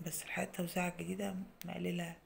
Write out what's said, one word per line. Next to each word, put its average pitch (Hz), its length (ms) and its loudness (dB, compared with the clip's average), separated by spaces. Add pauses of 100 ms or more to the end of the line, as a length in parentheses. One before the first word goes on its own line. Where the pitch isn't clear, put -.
بس، - 180 -2
الحقيقه - 260 0
التوزيعه 180 400 2
الجديده 185 460 0 (300)
مقلله 175 500 0 (100)